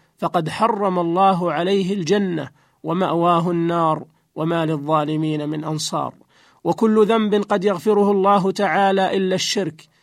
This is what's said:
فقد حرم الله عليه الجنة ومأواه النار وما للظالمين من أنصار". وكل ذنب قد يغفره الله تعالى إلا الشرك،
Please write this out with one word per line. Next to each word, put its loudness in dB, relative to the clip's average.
فقد -2
حرم 0
الله 2
عليه 0
الجنة -2
ومأواه 2
النار 0
وما -2
للظالمين -2
من -6
أنصار". -6
وكل 4
ذنب 0
قد 0
يغفره 2
الله 2
تعالى 0
إلا 0
الشرك، -6